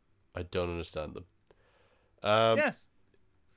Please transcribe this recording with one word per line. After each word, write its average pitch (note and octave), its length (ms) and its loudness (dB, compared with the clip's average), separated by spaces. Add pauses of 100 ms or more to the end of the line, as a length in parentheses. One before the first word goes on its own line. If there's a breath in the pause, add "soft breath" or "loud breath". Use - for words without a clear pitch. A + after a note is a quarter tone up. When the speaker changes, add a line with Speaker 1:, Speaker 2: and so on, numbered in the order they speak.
(340)
Speaker 1:
I F2+ 100 -8
don't F2 260 -4
understand D#2 440 -8
them. - 100 -14 (960 soft breath)
Um, A2+ 360 4
Speaker 2:
Yes. C#4+ 280 -2 (720)